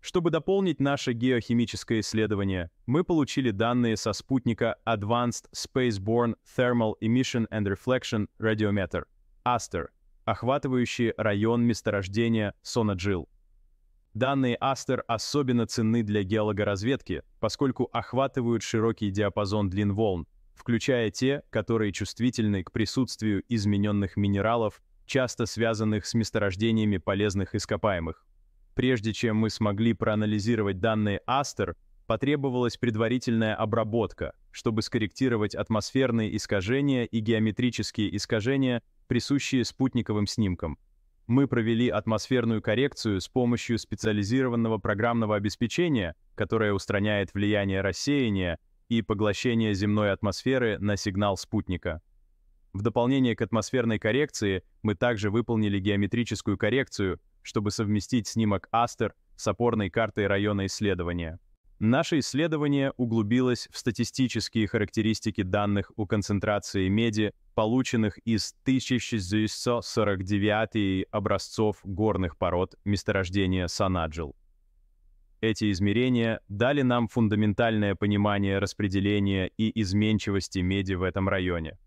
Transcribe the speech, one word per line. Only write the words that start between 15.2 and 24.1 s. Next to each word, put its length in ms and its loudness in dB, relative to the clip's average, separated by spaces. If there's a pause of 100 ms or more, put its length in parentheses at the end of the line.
ценны 340 2
для 220 0
геологоразведки, 1000 0 (160)
поскольку 540 -2
охватывают 720 -2
широкий 480 0
диапазон 580 0
длин 240 2
волн, 320 0 (280)
включая 560 0
те, 400 0
которые 420 0
чувствительны 720 -2
к 80 -16
присутствию 760 -2
измененных 680 0